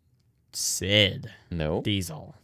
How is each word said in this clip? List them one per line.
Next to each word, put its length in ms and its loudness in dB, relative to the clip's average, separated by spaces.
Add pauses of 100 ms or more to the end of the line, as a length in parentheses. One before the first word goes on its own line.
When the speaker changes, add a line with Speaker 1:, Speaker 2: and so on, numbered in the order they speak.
(540)
Speaker 1:
Sid. 800 2 (180)
Speaker 2:
No. 320 -2
Speaker 1:
Diesel. 640 -4